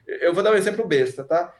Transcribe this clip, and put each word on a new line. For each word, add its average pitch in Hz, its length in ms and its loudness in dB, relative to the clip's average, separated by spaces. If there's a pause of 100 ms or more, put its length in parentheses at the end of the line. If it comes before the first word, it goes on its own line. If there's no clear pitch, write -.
Eu - 280 -2
vou 190 80 0
dar 208 100 4
um 214 40 6
exemplo 196 300 -2
besta, 135 380 0
tá? 170 340 -2